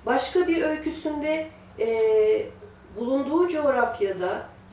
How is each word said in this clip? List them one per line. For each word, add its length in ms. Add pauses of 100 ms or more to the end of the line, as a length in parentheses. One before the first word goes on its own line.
Başka 420
bir 160
öyküsünde, 840 (320)
e, 200 (1000)
bulunduğu 480
coğrafyada 1000 (280)